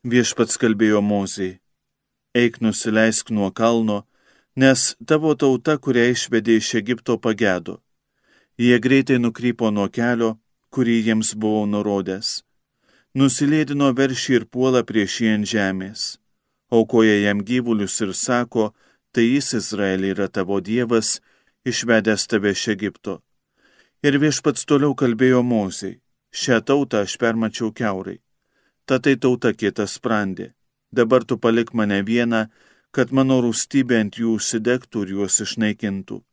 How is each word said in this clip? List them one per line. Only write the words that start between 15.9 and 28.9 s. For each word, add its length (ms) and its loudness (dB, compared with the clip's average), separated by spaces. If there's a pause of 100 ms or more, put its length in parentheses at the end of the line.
Aukoja 480 4
jam 240 0
gyvulius 560 -2
ir 160 -4
sako: 560 -2 (400)
'Tai 160 2
jis, 320 -2
Izraeli, 560 -2
yra 160 -4
tavo 320 -4
Dievas, 560 -2 (460)
išvedęs 680 0
tave 240 0
iš 120 -4
Egipto.'" 520 -6 (840)
Ir 140 2
Viešpats 480 0
toliau 300 2
kalbėjo 500 2
Mozei: 540 -4 (320)
"Šią 300 0
tautą 440 0
aš 120 -8
permačiau 560 -2
kiaurai. 480 -6 (680)
Ta 120 0